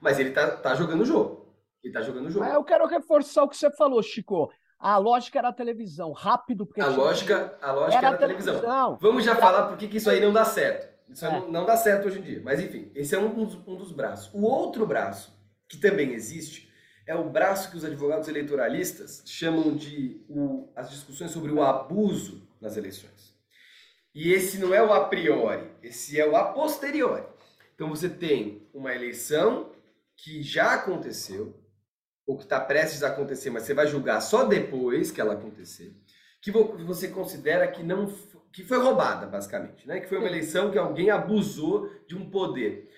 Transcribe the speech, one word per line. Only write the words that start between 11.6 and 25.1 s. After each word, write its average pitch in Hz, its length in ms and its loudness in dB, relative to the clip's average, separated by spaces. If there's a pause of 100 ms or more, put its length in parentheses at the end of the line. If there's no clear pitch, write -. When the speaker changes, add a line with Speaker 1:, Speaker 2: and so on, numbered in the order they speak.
Speaker 1:
dá 226 140 6
certo 202 280 4
hoje 190 120 -2
em 185 40 -10
dia. 147 220 -10
Mas, 139 160 0
enfim, - 340 -10
esse 143 200 -2
é 190 40 2
um, 220 220 0
um 220 60 0
dos, - 80 -10 (120)
um 185 100 -10
dos 185 140 -14
braços. 107 440 -8
O 202 80 -2
outro 233 440 2
braço, 110 480 -4 (320)
que - 120 -18
também 143 340 4
existe, - 580 -12 (360)
é 160 80 -6
o 156 160 -4
braço 175 400 0
que 170 60 -14
os 151 100 -8
advogados 143 420 -2
eleitoralistas 147 960 -4
chamam 160 500 0
de 139 540 -8
o... 139 480 -4
as 127 140 -10
discussões 143 400 -12
sobre 160 200 -6
o 147 120 2
abuso 170 840 0 (140)
nas 107 160 -10
eleições. - 580 -12 (800)
E 165 180 2
esse 190 260 2
não 185 160 2
é 208 80 6
o 214 100 6
a - 160 4
priori, 127 640 0 (120)